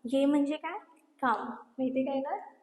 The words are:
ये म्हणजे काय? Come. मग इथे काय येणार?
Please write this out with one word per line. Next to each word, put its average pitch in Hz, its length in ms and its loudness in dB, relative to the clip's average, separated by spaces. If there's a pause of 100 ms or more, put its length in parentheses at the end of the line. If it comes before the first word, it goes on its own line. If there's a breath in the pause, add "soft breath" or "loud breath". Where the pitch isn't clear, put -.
(120)
ये 277 120 4
म्हणजे 285 320 4
काय? 330 220 -6 (440)
Come. 240 280 0 (280)
मग 262 60 0
इथे 262 200 0
काय 269 120 -2
येणार? 302 220 -2 (240)